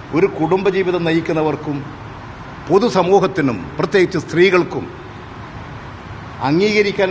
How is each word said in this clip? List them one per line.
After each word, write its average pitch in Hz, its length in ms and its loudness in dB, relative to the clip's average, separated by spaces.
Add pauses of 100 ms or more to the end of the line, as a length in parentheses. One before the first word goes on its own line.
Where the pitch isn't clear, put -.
(160)
ഒരു 180 120 4 (100)
കുടുംബജീവിതം 180 680 2
നയിക്കുന്നവർക്കും 156 680 0 (920)
പൊതുസമൂഹത്തിനും 185 920 4 (200)
പ്രത്യേകിച്ച് 185 460 2
സ്ത്രീകൾക്കും 175 600 2 (1600)
അംഗീകരിക്കാൻ 202 640 2